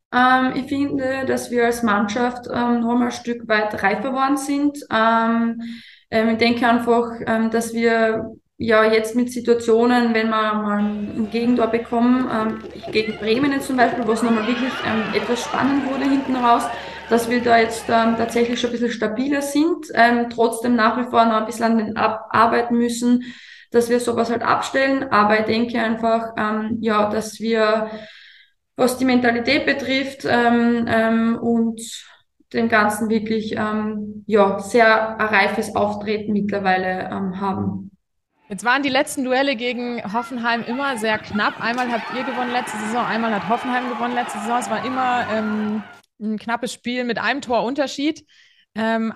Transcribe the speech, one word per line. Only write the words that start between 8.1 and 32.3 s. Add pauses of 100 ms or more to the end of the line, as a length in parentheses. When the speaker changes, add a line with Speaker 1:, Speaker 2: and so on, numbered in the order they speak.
Speaker 1:
ja
jetzt
mit
Situationen,
wenn
wir
mal
ein
Gegentor
bekommen,
ähm,
gegen
Bremen
jetzt
zum
Beispiel,
wo
es
noch
mal
wirklich, (120)
ähm,
etwas
spannend
wurde
hinten
raus, (440)
dass
wir
da
jetzt,
ähm,
tatsächlich
schon
ein
bisschen
stabiler
sind,
ähm,
trotzdem
nach
wie
vor
noch
ein
bisschen
an
den
Ab-,
arbeiten
müssen, (480)
dass
wir
sowas
halt
abstellen.
Aber
ich
denke
einfach,
ähm,
ja,
dass
wir, (840)
was
die
Mentalität
betrifft,
ähm,
ähm,
und (720)